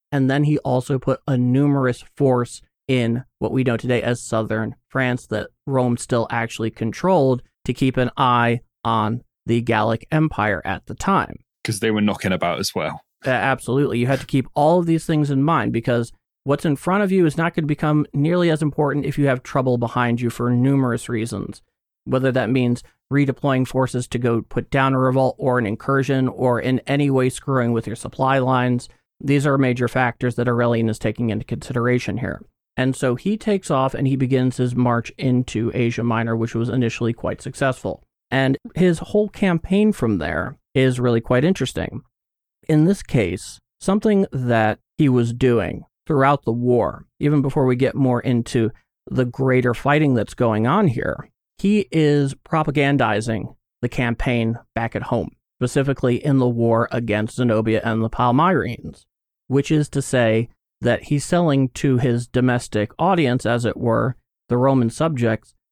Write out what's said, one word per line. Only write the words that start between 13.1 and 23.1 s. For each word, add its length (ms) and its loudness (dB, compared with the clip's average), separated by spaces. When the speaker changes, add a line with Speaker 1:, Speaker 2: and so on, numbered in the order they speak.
Speaker 1:
Uh, 60 0
absolutely. 640 0
You 80 0
had 140 -2
to 80 -12
keep 260 -2
all 260 2
of 60 -2
these 200 0
things 260 0
in 120 0
mind 300 0
because 400 -2
what's 200 -2
in 120 0
front 280 0
of 80 0
you 140 4
is 100 0
not 200 -2
gonna 100 -2
become 480 0
nearly 380 2
as 100 0
important 460 -2
if 100 -4
you 80 2
have 160 0
trouble 380 0
behind 420 0
you 80 0
for 220 -2
numerous 580 0
reasons, 540 -6
whether 260 2
that 200 0
means 320 0